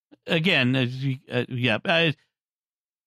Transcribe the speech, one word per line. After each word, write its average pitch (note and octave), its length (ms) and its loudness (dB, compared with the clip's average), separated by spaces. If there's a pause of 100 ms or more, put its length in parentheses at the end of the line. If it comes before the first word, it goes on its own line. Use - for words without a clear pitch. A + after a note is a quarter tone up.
(280)
again, D#3 480 2
uh, B2+ 100 0 (160)
y-, C3+ 180 -4 (120)
uh, B2 160 -2
yeah, A#2+ 360 0
I, E3 300 2 (920)